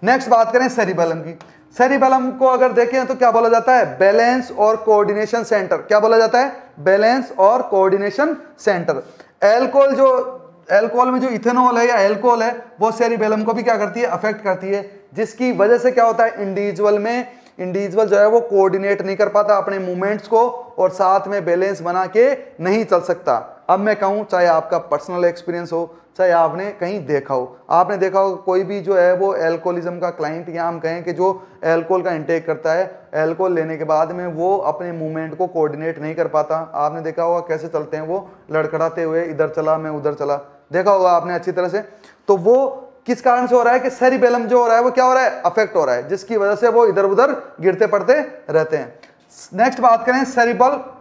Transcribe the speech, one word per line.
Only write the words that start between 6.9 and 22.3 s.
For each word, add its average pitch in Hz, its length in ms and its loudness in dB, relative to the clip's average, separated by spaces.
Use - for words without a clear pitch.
और 214 220 4
coordination 202 760 0
center। 170 360 -2
Alcohol 262 400 2
जो, 269 120 4
alcohol 226 400 2
में 254 80 0
जो 254 80 -2
ethanol 247 500 2
है 233 100 2
या 226 180 2
alcohol 220 380 2
है, 233 220 -4
वो 214 120 2
सेरिबेलम 220 520 0
को 226 100 -2
भी 226 100 -4
क्या 233 140 2
करती 208 220 -4
है, 240 60 0
Affect 208 380 -4
करती 185 240 -4
है, 196 240 -4
जिसकी 220 380 -4
वजह 208 260 4
से 240 140 2
क्या 233 140 4
होता 226 180 2
है, 226 180 -2
Individual 202 580 -2
में, 240 280 -4
individual 190 480 -2
जो 202 120 2
है 208 80 6
वो 226 120 4
coordinate 196 600 2
नहीं 190 160 -4
कर 202 120 2
पाता 208 280 2
अपने 196 220 -4
movements 190 480 -6
को 226 220 4
और 185 100 4
साथ 190 380 0
में 196 180 -4
balance 180 360 0
बना 175 240 -2
के 226 280 4